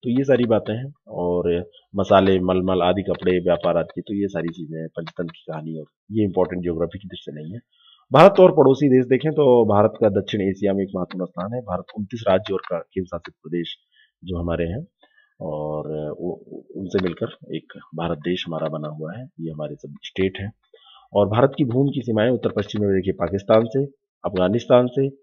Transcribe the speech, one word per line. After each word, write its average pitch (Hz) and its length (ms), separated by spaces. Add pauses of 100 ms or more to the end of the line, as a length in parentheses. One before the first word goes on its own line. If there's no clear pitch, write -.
तो 123 80
ये 131 140
सारी 123 200
बातें 110 300
हैं। 135 200 (140)
और 87 600 (280)
मसाले, 95 440
मलमल 92 420
आदि 90 200
कपड़े, 92 360
व्यापार 87 380
आदि 82 180
की, 92 60
तो 101 140
ये 101 140
सारी 82 200
चीज़ें 80 320
हैं, 80 80
पंचतंत्र 82 440
की - 200
कहानी, 78 260
और 73 80 (260)
ये 107 120
important 90 380
geography 85 360
की 95 100
दृष्टि 87 240
से 76 100
नहीं 80 100
है। 120 80 (520)
भारत 190 280
और 180 120
पड़ोसी 139 360
देश 127 180
देखें 131 260
तो 127 320
भारत 104 360
का 110 80
दक्षिण 101 320
एशिया 98 320
में 98 100
एक 95 140
महत्वपूर्ण 90 300
स्थान 92 280
है। 123 60
भारत 92 240 (140)
उनतीस 110 300
राज्य 95 260
और 92 60 (100)
का-, 87 240
केंद्र 92 120
शासित 85 360
प्रदेश 82 340 (480)
जो 90 140
हमारे 85 260
हैं 107 220 (540)
और 76 480 (320)
वो, 90 120 (440)
उनसे 95 260
मिलकर 85 540
एक - 160 (220)
भारत 82 240
देश 87 280
हमारा 78 220
बना 76 200
हुआ 78 280
है। 127 120 (120)
ये 80 100
हमारे 76 240
सब 71 280
state 95 380
हैं। 98 120 (600)
और 101 160
भारत 123 300
की 151 60
भूमि 131 300
की 131 80
सीमाएं 113 280
उत्तर 123 200
पश्चिम 104 320
में 101 80
देखिए 95 220
पाकिस्तान 98 520
से, 135 200 (400)
अफगानिस्तान 113 640
से 135 220 (140)